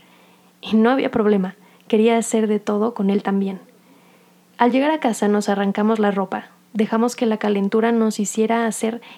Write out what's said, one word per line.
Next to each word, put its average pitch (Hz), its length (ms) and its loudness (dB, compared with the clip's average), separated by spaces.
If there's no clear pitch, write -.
Y 196 160 -2
no 220 120 4
había 262 220 0
problema, 208 440 0
quería 226 280 4
hacer 220 300 0
de 208 120 0
todo 208 340 -2
con 196 160 -2
él 202 140 0
también. 196 500 -4
Al 240 140 4
llegar 269 200 2
a 311 80 -2
casa 220 280 -2
nos 208 220 0
arrancamos 202 500 0
la 208 120 2
ropa, 196 380 -4
dejamos 226 420 0
que 247 100 -2
la 220 120 0
calentura 208 540 0
nos 220 280 0
hiciera 220 480 0
hacer 226 340 -4